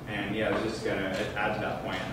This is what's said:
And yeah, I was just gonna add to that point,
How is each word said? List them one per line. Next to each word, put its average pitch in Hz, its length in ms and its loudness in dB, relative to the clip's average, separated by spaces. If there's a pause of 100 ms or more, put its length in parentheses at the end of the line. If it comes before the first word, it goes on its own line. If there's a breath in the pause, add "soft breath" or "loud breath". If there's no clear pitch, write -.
And 101 260 -2
yeah, 107 140 4
I 101 40 4
was 101 100 2
just 107 220 -2
gonna 98 320 0 (200)
add 107 180 2
to 107 60 0
that 101 240 -2
point, 95 160 -2 (120)